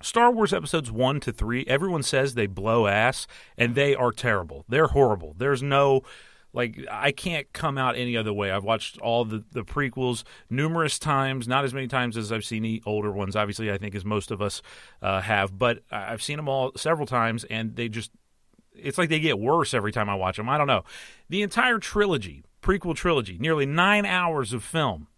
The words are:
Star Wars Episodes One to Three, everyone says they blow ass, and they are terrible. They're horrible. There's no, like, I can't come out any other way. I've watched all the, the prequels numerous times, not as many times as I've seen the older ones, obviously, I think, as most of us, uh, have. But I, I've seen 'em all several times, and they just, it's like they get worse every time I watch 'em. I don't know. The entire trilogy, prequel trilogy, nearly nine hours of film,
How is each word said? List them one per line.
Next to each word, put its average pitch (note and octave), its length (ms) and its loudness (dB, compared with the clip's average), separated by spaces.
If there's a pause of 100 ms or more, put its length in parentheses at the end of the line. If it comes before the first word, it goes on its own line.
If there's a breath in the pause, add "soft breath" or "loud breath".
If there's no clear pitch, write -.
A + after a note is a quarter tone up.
Star A#3+ 300 4
Wars A3 240 4
Episodes D3 360 -2
One B2+ 300 2
to - 100 -4
Three, A#2 360 -2
everyone D#3 360 0
says C3+ 300 2
they A#2 140 0
blow G#2 400 2
ass, A2 400 2 (320 loud breath)
and A#2+ 160 2
they C#3 200 4
are B2 180 2
terrible. F2+ 540 -2
They're D3 200 4
horrible. G#2+ 500 2
There's C3 260 0
no, C#3 380 4 (540 loud breath)
like, A#2+ 240 -4 (120)
I C3 220 0
can't D#3 400 -8
come C#3+ 240 -4
out C3 220 0
any B2 180 -2
other A2 160 0
way. G2+ 180 0
I've G2 140 -2
watched A2 380 -2
all A#2 240 2
the, G#2+ 260 -6
the A#2+ 100 -6
prequels B2+ 600 -4 (240 loud breath)
numerous D#3 500 0
times, C3+ 480 -2
not C3+ 200 2
as B2 80 -4
many C3 120 -4
times B2 300 -2
as A2 160 -4
I've A2 140 -4
seen A2 160 -4
the A2+ 240 -4
older G#2 260 0
ones, G2+ 240 -4
obviously, G#2 340 -2
I G2+ 60 0
think, G2 180 -8
as G2 120 -8
most G#2 240 -2
of G2+ 100 -6
us, G2+ 220 -4 (400 loud breath)
uh, G2 180 0
have. G2 380 0
But A#2 220 2 (100)
I, G#2+ 240 -6
I've A2 80 -10
seen D3 160 -6
'em D3+ 100 -6
all C3+ 300 0
several D3+ 280 0
times, A2+ 380 0
and A2 320 -6
they A#2 140 -4
just, G#2+ 200 -8 (680)
it's - 200 -4
like F3 100 2
they D#3 120 2
get D3+ 180 2
worse C#3+ 340 2
every G#2+ 180 0
time G#2 200 0
I G2+ 60 0
watch F#2 220 -2
'em. A2 120 -4
I D3 80 2
don't D3 80 2
know. A#2+ 180 2 (460 loud breath)
The F#3+ 100 -2
entire A#3 380 2
trilogy, C#3+ 680 -2 (180)
prequel F#3+ 320 0
trilogy, A#2+ 440 0
nearly D3+ 260 2
nine F#3 400 4
hours E3+ 480 0
of A#2 100 -4
film, A#2+ 440 -2 (120)